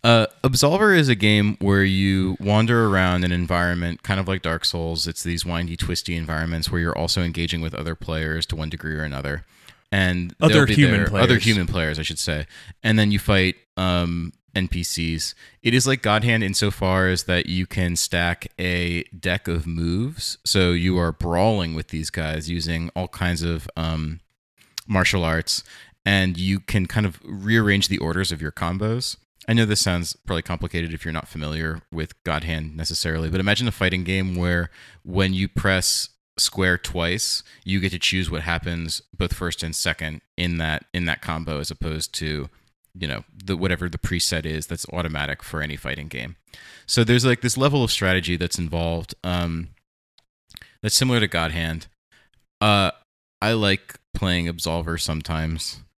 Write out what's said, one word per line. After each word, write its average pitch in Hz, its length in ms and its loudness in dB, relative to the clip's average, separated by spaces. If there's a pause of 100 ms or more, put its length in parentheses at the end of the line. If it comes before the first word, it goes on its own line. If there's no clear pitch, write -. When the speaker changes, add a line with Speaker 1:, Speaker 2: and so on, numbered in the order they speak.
Speaker 1:
Uh, 117 240 6 (160)
Absolver 165 520 6
is 151 140 6
a 120 60 6
game 104 460 4
where 98 220 4
you 95 560 4
wander 113 500 4
around 90 360 4
an 90 80 2
environment, 87 680 0
kind 95 180 -2
of 92 80 -4
like 95 140 -2
Dark 82 240 -2
Souls. 82 400 -2
It's - 160 -6
these 85 240 -4
windy, 85 300 -4
twisty 87 380 -4
environments 80 560 -2
where 87 100 0
you're 82 160 0
also 85 260 0
engaging 85 400 -2
with 80 120 -4
other 80 200 -6
players 80 520 -4
to 80 100 -6
one 78 120 -4
degree 78 260 -6
or 76 80 -4
another. 71 440 -6 (440)
And 90 480 0
they'll 160 120 6
Speaker 2:
Other 151 160 6
Speaker 1:
be 104 80 2
Speaker 2:
human 101 300 4
Speaker 1:
there, 101 120 0
other 117 120 4
Speaker 2:
players. 110 160 4
Speaker 1:
human 104 220 2
players, 78 320 -2
I 78 40 -4
should 78 160 -6
say. 76 280 -4 (360)
And 110 160 4
then 104 140 4
you 101 60 2
fight, 95 380 2 (220)
um, 87 560 0 (200)
N 95 140 0
P 87 140 -2
Cs. 82 520 -4 (280)
It 117 100 6
is 123 140 6
like 131 160 0
God 107 200 2
Hand 113 220 2
insofar 95 640 0
as 90 160 0
that 90 220 0
you 90 200 -2
can 87 300 -2
stack - 600 -2
a 87 460 -2
deck 90 440 -4
of 82 180 -2
moves. 85 800 -4
So 90 280 4
you 90 260 2
are 85 140 2
brawling 87 600 2
with 78 140 -6
these 78 220 -6
guys 78 400 -4
using 82 440 -2
all 90 140 -4
kinds 87 340 -2
of, 85 340 -2
um, 80 440 -4 (680)
martial 92 380 2
arts, 82 400 -2 (400)
and 95 320 2
you 95 240 0
can 95 260 0
kind 107 200 0
of 90 180 -4
rearrange 101 640 2
the 98 100 0
orders 85 320 -2
of 78 120 -6
your 76 100 -4
combos. 104 640 -4 (300)
I 113 60 0
know 113 140 6
this 104 140 2
sounds 87 440 0
probably 82 180 -2
complicated 85 520 -4
if 78 100 -10
you're 80 80 -4
not 80 160 -6
familiar 80 540 -6 (100)
with 80 320 -8
God 78 200 -2
Hand 78 320 -6
necessarily, 80 540 -2
but 92 100 0
imagine 107 280 0
a 107 40 -2
fighting 92 300 0
game 92 340 0
where 87 340 0 (320)
when 95 320 0
you 95 140 0
press - 600 0 (300)
square 92 400 2
twice, 87 640 -2 (220)
you 95 160 0
get 90 120 0
to 90 60 -6
choose 90 320 0
what 78 120 -4
happens 82 600 -4 (140)
both 90 180 -2
first 87 280 -6
and 82 120 -6
second 78 460 -4 (160)
in 87 220 0
that, 78 260 -2 (100)
in 87 100 -2
that 80 180 -2
combo, 80 380 -6
as 76 100 -8
opposed 78 440 -6
to, 76 340 -6 (500)
you 87 80 -6
know, 62 180 -6 (200)
the, 92 120 -2
whatever 90 320 -2
the 80 100 -6
preset 82 480 -2
is 78 200 -6
that's - 280 -8
automatic 78 480 -4
for - 180 -8
any 76 160 -6
fighting 71 320 -8
game. 69 280 -12 (500)
So 120 180 2
there's, 120 200 4
like, 123 160 4
this 123 160 0
level 139 280 4
of 110 60 0
strategy 92 460 0
that's 85 220 -4
involved, 82 560 -4 (100)
um, 87 440 -4 (1120)
that's 107 120 0
similar 127 260 4
to 107 80 2
God 82 240 0
Hand. 82 340 -4 (760)
Uh, 101 320 4 (500)
I 110 100 2
like 101 460 0 (160)
playing 87 320 0
Absolver 85 520 -4
sometimes. 80 840 -4 (180)